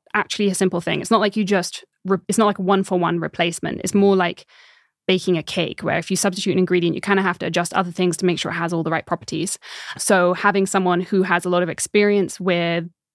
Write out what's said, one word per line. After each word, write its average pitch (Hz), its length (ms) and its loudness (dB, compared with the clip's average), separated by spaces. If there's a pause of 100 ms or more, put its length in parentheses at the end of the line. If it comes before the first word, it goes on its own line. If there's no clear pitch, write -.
(140)
actually 208 340 0
a 185 60 0
simple 185 260 0
thing. 165 200 -4
It's - 100 -8
not 220 100 4
like 208 160 0
you 214 80 0
just 185 400 -2 (200)
re-, 190 140 0 (100)
it's 196 100 0
not 214 80 4
like 202 140 0
a - 20 -6
one-for-one 180 560 0
replacement. - 640 -4
It's - 120 -4
more 202 220 6
like 175 300 -2 (600)
baking 185 280 2
a 156 60 -4
cake, - 380 -6
where 143 180 -2
if 170 140 -6
you 185 40 2
substitute 196 360 0
an 143 60 0
ingredient, 175 360 2
you - 80 -6
kinda 196 200 2
have 180 180 -2
to - 60 -6
adjust 170 280 -2
other 180 160 -2
things 180 280 0
to - 60 -2
make 180 140 0
sure - 140 -6
it - 20 -6
has 170 180 -4
all 165 120 -2
the 165 60 -4
right 160 140 -2
properties. - 540 -6 (400)
So 180 360 4
having 196 300 2
someone 180 360 2
who 185 240 0
has 180 200 2
a 185 40 -2
lot 180 160 2
of 170 40 -2
experience 208 720 2
with 170 480 0 (260)